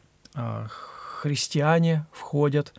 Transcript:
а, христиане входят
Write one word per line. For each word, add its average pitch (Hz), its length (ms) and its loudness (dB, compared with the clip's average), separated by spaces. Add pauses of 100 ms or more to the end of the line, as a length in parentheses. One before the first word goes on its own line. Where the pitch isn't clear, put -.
(360)
а, 110 340 -6
христиане 156 1400 0
входят 147 640 0